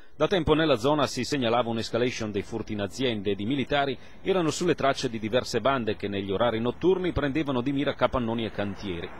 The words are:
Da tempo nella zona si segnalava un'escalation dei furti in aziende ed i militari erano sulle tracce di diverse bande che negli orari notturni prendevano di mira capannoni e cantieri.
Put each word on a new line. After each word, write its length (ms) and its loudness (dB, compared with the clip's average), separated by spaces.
Da 120 2
tempo 260 2
nella 220 4
zona 320 2
si 160 -4
segnalava 480 2
un'escalation 580 0
dei 140 0
furti 300 -6
in 80 -4
aziende 500 -2
ed 80 -2
i 60 -4
militari 520 0
erano 300 2
sulle 240 2
tracce 340 2
di 80 -4
diverse 440 0
bande 340 0
che 120 -6
negli 220 -2
orari 300 2
notturni 520 2
prendevano 500 0
di 100 0
mira 240 0
capannoni 500 0
e 60 -4
cantieri. 580 -6